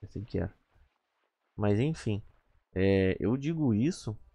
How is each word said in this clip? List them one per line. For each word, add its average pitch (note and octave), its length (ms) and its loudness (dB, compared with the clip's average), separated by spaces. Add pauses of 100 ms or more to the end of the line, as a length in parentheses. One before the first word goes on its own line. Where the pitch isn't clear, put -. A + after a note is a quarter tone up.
Pensei G2 240 -12
que F#2+ 140 -6
era. F#2 140 -4 (1040)
Mas G2+ 240 2
enfim, A#2 440 -2 (520)
é, F#2+ 460 4
eu A2 160 0
digo C#3+ 380 0
isso A2+ 440 -2 (160)